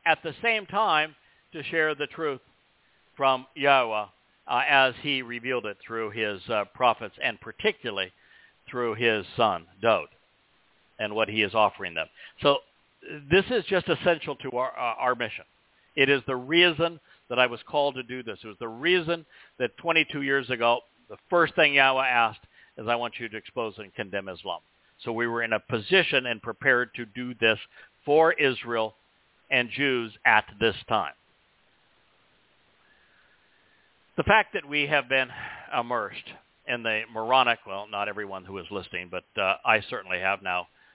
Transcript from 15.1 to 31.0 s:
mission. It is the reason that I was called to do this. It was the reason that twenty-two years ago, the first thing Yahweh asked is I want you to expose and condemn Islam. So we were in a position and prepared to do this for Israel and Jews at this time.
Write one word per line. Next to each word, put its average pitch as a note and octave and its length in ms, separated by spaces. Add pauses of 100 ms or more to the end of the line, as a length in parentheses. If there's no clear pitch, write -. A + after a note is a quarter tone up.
mission. A#2 300 (500)
It C#3 140
is C#3 180
the C3+ 80
reason E3 640 (300)
that B2 100
I B2+ 80
was A#2 160
called C#3+ 320
to B2+ 80
do B2+ 180
this. A2 220
It A2+ 40
was G#2 120
the A#2+ 80
reason E3 580 (320)
that B2 200
twenty-two D#3+ 460
years C#3 260
ago, A#2 320 (280)
the G2 80 (120)
first E3+ 260
thing D3 200
Yahweh C3+ 300
asked A#2 360 (360)
is G#2+ 100
I A#2+ 80
want A#2 240
you A#2 100
to G#2+ 80
expose A2 400
and G2+ 180
condemn G2 340
Islam. F2 320 (420)
So A#2+ 80
we A#2 160
were A#2 160
in A2+ 100
a G#2+ 60
position B2+ 680
and A2+ 140
prepared B2 540
to A#2+ 100
do B2 340
this A2 200 (460)
for D#3+ 280
Israel A#2+ 640 (560)
and B2 180
Jews B2 420 (140)
at A2 200 (140)
this A2 160 (120)
time. F#2 260 (3000)